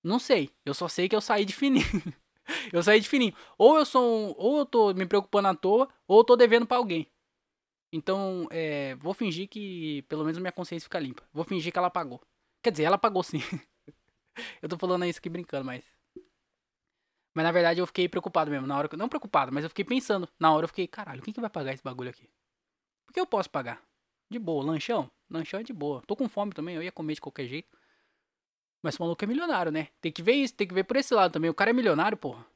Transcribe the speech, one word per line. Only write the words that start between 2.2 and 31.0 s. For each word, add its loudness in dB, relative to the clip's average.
Eu 2
saí 8
de 0
fininho. 2
Ou 10
eu 6
sou 2
um, 0
ou 2
eu 0
tô 4
me -2
preocupando 2
à 2
toa, 2
ou 10
eu 10
tô 8
devendo 6
pra 0
alguém. -2
Então, -4
é, -6
vou -6
fingir -4
que -8
pelo -4
menos -4
minha -6
consciência -10
fica -6
limpa. -10
Vou -6
fingir -4
que -4
ela 2
pagou. -6
Quer 2
dizer, -2
ela 4
pagou 0
sim. -6
<laughs> -12
Eu -10
tô -6
falando 0
isso -4
aqui -10
brincando, -8
mas... -12
Mas -2
na 2
verdade 4
eu 0
fiquei 0
preocupado -2
mesmo, -4
na -2
hora -2
que, -12
não -4
preocupado, -2
mas -4
eu -8
fiquei -6
pensando. -2
Na 6
hora 2
eu -10
fiquei, -6
"Caralho, -16
quem -12
que -10
vai -6
pagar -6
esse -14
bagulho -10
aqui?" -20
Porque -8
eu -2
posso -2
pagar. -8
De -10
boa, -4
lanchão? -4
Lanchão -8
é -10
de -14
boa. -6
Tô -4
com -4
fome -6
também, -8
eu -8
ia -8
comer -8
de -18
qualquer -10
jeito. -14
Mas -6
o -6
maluco -4
é -4
milionário, -2
né? -6
Tem -6
que -12
ver 4
isso, 0
tem -2
que -14
ver 0
por -2
esse 0